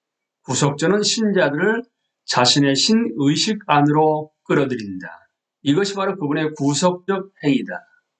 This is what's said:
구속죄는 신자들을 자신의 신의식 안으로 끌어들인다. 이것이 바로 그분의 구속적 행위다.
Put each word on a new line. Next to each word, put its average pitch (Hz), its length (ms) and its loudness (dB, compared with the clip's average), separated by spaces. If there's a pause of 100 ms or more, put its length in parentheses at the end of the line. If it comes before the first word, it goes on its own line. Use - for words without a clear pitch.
(460)
구속죄는 156 580 0
신자들을 202 800 0 (420)
자신의 139 500 2
신의식 208 920 0
안으로 151 640 2 (140)
끌어들인다. 113 640 -4 (540)
이것이 190 340 0
바로 196 200 -2
그분의 151 400 -4
구속적 180 760 -2 (120)
행위다. 123 300 0 (460)